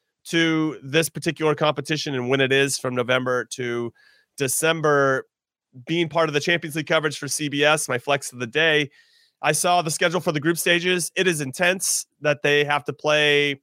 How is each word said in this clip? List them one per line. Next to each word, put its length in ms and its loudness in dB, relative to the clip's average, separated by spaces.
to 540 0
this 280 0
particular 440 -2
competition 640 -2
and 140 -2
when 100 4
it 140 4
is 240 2
from 180 -6
November 480 0
to 360 -6
December. 880 2
Being 200 0
part 220 0
of 40 -2
the 60 0
Champions 360 -2
League 100 -4
coverage 320 0
for 100 -8
C 220 -4
B 140 0
S, 260 2
my 80 -2
flex 340 -2
of 60 -16
the 80 -6
day, 460 0
I 120 2
saw 280 2
the 80 -4
schedule 300 0
for 120 -2
the 80 -2
group 200 0
stages. 560 0
It 100 0
is 160 0
intense 640 -2
that 220 0
they 200 4
have 200 0
to 100 -6
play 680 2